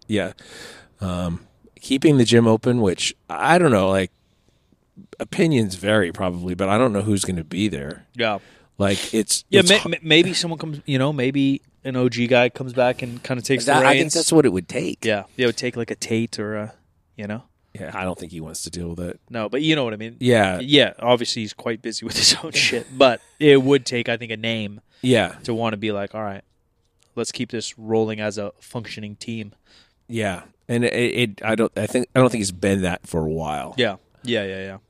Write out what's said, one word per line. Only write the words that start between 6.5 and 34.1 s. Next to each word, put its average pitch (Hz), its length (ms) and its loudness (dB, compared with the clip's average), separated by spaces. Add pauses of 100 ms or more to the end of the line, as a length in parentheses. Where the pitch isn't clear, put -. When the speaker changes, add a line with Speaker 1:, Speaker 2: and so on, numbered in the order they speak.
Speaker 1:
but 95 140 -2
I 101 80 2
don't 123 160 2
know 101 80 0
who's 98 240 0
gonna 87 180 -4
be 87 240 -2
there. 78 380 -10 (100)
Speaker 2:
Yeah. 110 240 -2 (380)
Speaker 1:
Like, 98 360 -2
it's, - 360 -2
Speaker 2:
Yeah, 196 120 6
Speaker 1:
it's 180 80 4
Speaker 2:
may-, 196 80 6
Speaker 1:
h- - 100 -4
Speaker 2:
may-, 170 140 -4
maybe 165 320 4
someone 165 260 -4
comes, 151 260 -10
you 143 140 0
know, 139 140 0
maybe 135 480 0 (220)
an 131 120 -6
O 127 140 2
G 120 180 0
guy 123 220 6
comes 131 240 -10
back 123 280 2
and 123 220 -12
kinda 123 180 -6
takes 131 240 0
Speaker 1:
That, 147 160 4
Speaker 2:
the 131 40 6
Speaker 1:
I 139 80 6
think 135 100 4
Speaker 2:
reins. 151 100 -4
Speaker 1:
that's 165 180 0
what 160 140 8
it 117 40 4
would 90 180 -2
take. 151 380 -6
Speaker 2:
Yeah. 104 180 0 (120)
Yeah, 127 100 0
it - 20 4
would 117 100 0
take, 123 180 -6
like, 117 160 -6
a 131 40 -6
Tate 113 440 -4
or 107 160 -8
a 107 180 -10 (460)
you 104 80 -10
know? 107 160 -10 (300)
Speaker 1:
Yeah, - 200 -14
I 92 100 -6
don't 92 140 -4
think 85 140 -14
he 82 100 -12
wants 78 220 -12
to 85 80 -12
deal 87 180 -8
with 85 100 -10
it. 87 200 -10 (100)
Speaker 2:
No, 113 180 -6
but 120 140 -4
you 156 140 2
know 143 80 0
what 113 100 -4
I 107 40 -8
mean. 113 220 -14
Speaker 1:
Yeah. 107 400 4
Speaker 2:
Yeah, 131 380 4
obviously 120 460 0
he's 104 100 -10
quite 117 300 -8
busy 113 220 -8
with 107 120 -8
his - 260 4
own 160 80 -12
<laughs> - 140 0
shit, 120 220 -2 (100)
but 127 240 4 (180)
it 143 220 8
would 135 240 4
take, 120 240 -4
I 117 80 -2
think, 113 140 -12
a 110 60 -6
name 110 440 -6 (200)
Speaker 1:
Yeah. 113 420 4
Speaker 2:
to 120 100 -4
wanna 113 240 -2
be 104 140 -4
like, 101 240 -6
"All 110 80 -8
right, 101 200 -10 (720)
let's 117 160 -4
keep 120 200 -8
this - 260 -8
rolling 110 420 -2
as 107 200 -6
a 101 200 -8
functioning 107 580 -12
team." 110 360 -12 (540)
Speaker 1:
Yeah. 107 360 -4 (240)
And 120 160 0
it, 120 100 0
it, 117 520 -2
I 110 100 0
don't, 110 220 0
I 104 80 -2
think, 127 300 -2
I 127 40 6
don't 127 120 6
think 117 80 -2
he's 95 120 -2
been 98 300 0
that 90 240 -4
for 82 200 -4
a 78 60 -2
while. 76 460 -6
Speaker 2:
Yeah. 107 200 0 (260)